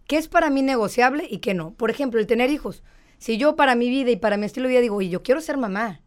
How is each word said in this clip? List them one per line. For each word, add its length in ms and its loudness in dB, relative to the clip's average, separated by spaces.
¿Qué 100 2
es 120 -2
para 200 2
mí 140 2
negociable 680 0
y 100 -8
qué 140 -2
no? 200 -6
Por 180 -2
ejemplo, 280 -2
el 80 0
tener 220 2
hijos. 320 -6
Si 180 -4
yo 200 2
para 180 4
mi 140 0
vida 200 0
y 60 4
para 220 0
mi 80 -4
estilo 220 -4
de 80 0
vida 60 6
digo, 140 0
"Oye, 140 -2
yo 120 -4
quiero 200 2
ser 160 -4
mamá 500 -4